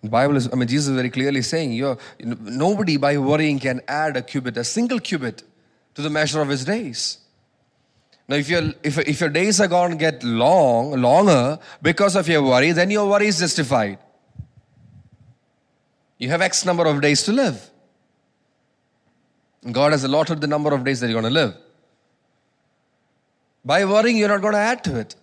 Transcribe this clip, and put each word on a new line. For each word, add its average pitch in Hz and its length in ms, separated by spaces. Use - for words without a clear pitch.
The 107 80
Bible 131 260
is, 123 160
I 127 40
mean, 123 120
Jesus 139 200
is 135 80
very 127 160
clearly 135 320
saying, 160 300
"You're, 127 240
n-, 117 220
nobody 160 560
by 143 200
worrying 147 420
can 127 280
add 147 300
a 120 60
cubit, 127 340
a 120 60
single 233 360
cubit, 135 440
to - 80
the 151 80
measure 151 320
of 139 80
his 131 160
days." 185 540
Now, 139 100
if 143 120
your, 165 320
if, 147 160
if 151 220
your 170 100
days 196 320
are 202 60
gonna 175 280
get 151 280
long, 127 760
longer 143 600
because 170 320
of 180 120
your 160 140
worry, 131 300
then 175 180
your 208 180
worry 202 200
is 196 100
justified. 131 600
You - 120
have 165 120
X 185 240
number 170 220
of 147 120
days 143 240
to 202 80
live. 220 380
God 139 200
has 143 120
allotted 151 380
the 147 60
number 147 260
of 131 100
days 131 160
that 120 100
you're 113 120
gonna 113 120
live. 139 220
By 156 180
worrying, 220 320
you're 208 140
not 202 120
gonna 208 160
add 233 280
to 147 120
it. - 260